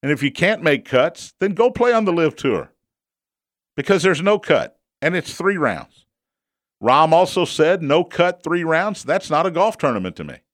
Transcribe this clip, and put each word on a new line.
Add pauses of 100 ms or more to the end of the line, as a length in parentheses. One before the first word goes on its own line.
And
if
you
can't
make
cuts,
then
go
play
on
the
live
Tour (1040)
because
there's
no
cut, (240)
and
it's
three
rounds." (760)
Rahm
also
said,
"No
cut,
three
rounds.
That's
not
a
golf
tournament
to
me." (180)